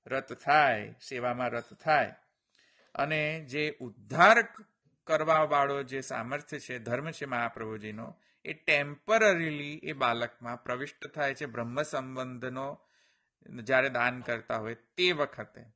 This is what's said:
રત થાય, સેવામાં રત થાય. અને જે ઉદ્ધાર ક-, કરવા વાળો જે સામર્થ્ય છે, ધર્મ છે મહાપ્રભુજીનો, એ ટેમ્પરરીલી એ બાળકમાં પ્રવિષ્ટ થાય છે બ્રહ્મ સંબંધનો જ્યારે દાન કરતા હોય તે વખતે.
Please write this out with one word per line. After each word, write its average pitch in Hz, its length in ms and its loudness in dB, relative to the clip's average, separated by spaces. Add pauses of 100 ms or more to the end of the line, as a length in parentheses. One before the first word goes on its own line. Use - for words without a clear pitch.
રત 135 260 -6
થાય, 123 640 2 (140)
સેવામાં 123 400 -4
રત 117 260 -8
થાય. 131 400 2 (800)
અને 156 500 -2
જે 147 360 -4
ઉદ્ધાર 143 640 6
ક-, - 220 -10 (420)
કરવા 156 360 4
વાળો 143 400 2
જે 131 180 -8
સામર્થ્ય 131 580 -6
છે, 127 200 -10
ધર્મ 123 320 -4
છે 151 140 -10
મહાપ્રભુજીનો, 113 920 -6 (280)
એ - 80 -8
ટેમ્પરરીલી 156 1300 0
એ 156 100 -6
બાળકમાં 120 680 -4
પ્રવિષ્ટ 131 440 -8
થાય 139 280 -4
છે 147 120 -8
બ્રહ્મ 120 360 -4
સંબંધનો 131 1000 -8 (840)
જ્યારે 131 260 4
દાન 123 320 0
કરતા 117 360 -4
હોય 110 180 -6
તે 180 380 0
વખતે. 139 520 -6 (120)